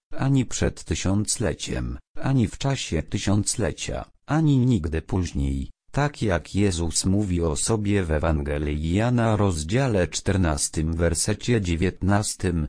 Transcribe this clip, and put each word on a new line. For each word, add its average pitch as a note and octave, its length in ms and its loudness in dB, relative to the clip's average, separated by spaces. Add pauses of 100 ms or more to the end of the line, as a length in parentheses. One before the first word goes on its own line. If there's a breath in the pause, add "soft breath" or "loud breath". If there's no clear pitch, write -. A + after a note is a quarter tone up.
(180)
ani C3+ 260 2
przed - 400 -2
tysiącleciem, E2 1120 -2 (240)
ani C3 260 2
w - 100 -10
czasie C3 440 -2
tysiąclecia, - 1000 -2 (220)
ani D3 320 4
nigdy D#2+ 440 2
później, C#2 680 -2 (220)
tak C#3+ 300 -2
jak F2+ 320 -2
Jezus E2+ 500 0
mówi F#2+ 380 2
o D#2 140 0
sobie G2+ 480 0
w D#2+ 60 -4
Ewangelii D2+ 840 0
Jana, A2+ 420 2
rozdziale G2 720 0
czternastym, E2 840 0
wersecie F2 680 0
dziewiętnastym: F2+ 1080 0